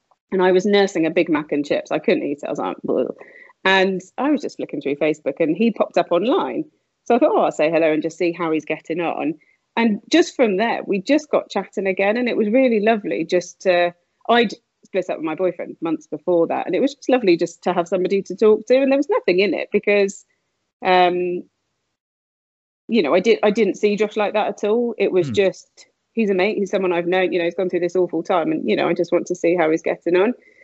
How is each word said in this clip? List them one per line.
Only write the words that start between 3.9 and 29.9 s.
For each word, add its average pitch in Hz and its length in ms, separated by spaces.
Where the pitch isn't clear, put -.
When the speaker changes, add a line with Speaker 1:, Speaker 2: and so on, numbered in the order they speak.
Speaker 1:
I 277 140
was 277 100
just - 140
flicking - 260
through 143 140
Facebook 151 440
and 160 160
he 220 160
popped - 260
up 170 140
online. 170 520
So 240 120
I 240 40
thought, 302 160
"Oh, 247 60
I'll 151 100
say 156 180
hello 160 220
and 156 100
just 160 160
see 175 140
how 165 200
he's 156 140
getting 156 360
on." 151 320
And 226 240
just 330 260
from 214 220
there, 220 280
we 196 160
just 294 280
got - 200
chatting 196 380
again. 196 280
And 240 140
it - 80
was 214 120
really 240 300
lovely 202 460
just 175 360
to, 175 320
I'd 233 240
split 185 240
up - 80
with 156 80
my 156 100
boyfriend 170 460
months 160 260
before 165 400
that. 131 200
And 180 80
it 196 40
was 269 160
just - 140
lovely 226 280
just 170 260
to 185 100
have 175 140
somebody 185 360
to 185 120
talk 214 320
to. 254 100
And 269 140
there 277 60
was 285 120
nothing 202 300
in 190 140
it - 180
because, 202 540
um, 180 580
you 220 160
know, 139 100
I 185 60
did, 220 240
I 208 80
didn't 196 240
see 208 200
Josh 208 220
like 202 160
that 208 140
at 202 200
all. 233 300
It 196 140
was 170 160
Speaker 2:
Hmm. 202 60
Speaker 1:
just, - 540
he's 220 160
a 202 40
mate. 185 240
He's 196 140
someone 190 200
I've 170 160
known, 185 240
you 185 80
know, 170 60
he's 170 100
gone 185 140
through 175 120
this 175 140
awful 170 280
time. 160 280
And, - 160
you 208 80
know, 147 140
I 170 40
just 170 180
want - 160
to 180 80
see 175 200
how 160 140
he's 160 140
getting 175 320